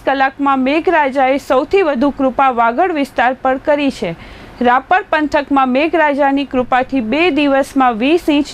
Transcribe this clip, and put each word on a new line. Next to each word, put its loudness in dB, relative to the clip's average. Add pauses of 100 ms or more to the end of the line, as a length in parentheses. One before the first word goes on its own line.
કલાકમાં 0
મેઘરાજાએ 0
સૌથી 0
વધુ 0
કૃપા 0
વાગડ 0
વિસ્તાર -2
પર -2
કરી 0
છે. -8 (460)
રાપર 2
પંથકમાં 0
મેઘરાજાની 0
કૃપાથી -2
બે 0
દિવસમાં 0
વીસ 0
ઇંચ 2